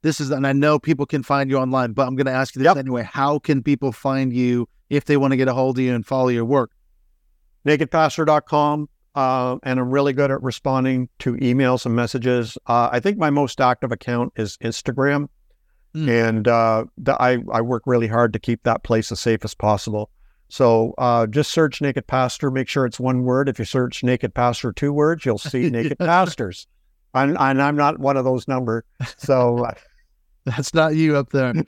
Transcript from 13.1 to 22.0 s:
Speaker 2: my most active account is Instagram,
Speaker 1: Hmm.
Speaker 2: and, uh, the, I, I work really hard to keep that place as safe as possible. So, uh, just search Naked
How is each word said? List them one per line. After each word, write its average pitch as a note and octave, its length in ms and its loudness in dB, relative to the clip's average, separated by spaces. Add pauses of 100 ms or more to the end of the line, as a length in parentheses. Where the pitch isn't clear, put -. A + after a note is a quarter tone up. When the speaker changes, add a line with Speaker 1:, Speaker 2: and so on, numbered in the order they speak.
Speaker 2:
my D#3 140 0
most C#3+ 280 0
active B2+ 320 0
account A#2+ 440 -4
is G#2+ 220 -6
Instagram, C#3 680 -2 (680)
Speaker 1:
Hmm. D#3 160 -4
Speaker 2:
and, A2+ 380 2
uh, A2+ 380 4 (120)
the, C3+ 240 -2
I, B2 180 2 (120)
I A#2 100 0
work A#2+ 240 -4
really A#2+ 220 2
hard A2+ 260 2
to A2 60 -4
keep - 240 -4
that A2+ 200 0
place A2+ 280 0
as G2+ 80 -8
safe A2+ 240 0
as - 120 -10
possible. G#2 540 -2 (400)
So, A2+ 480 4
uh, A#2+ 300 2
just B2+ 260 -2
search D#3 260 0
Naked C#3 280 -4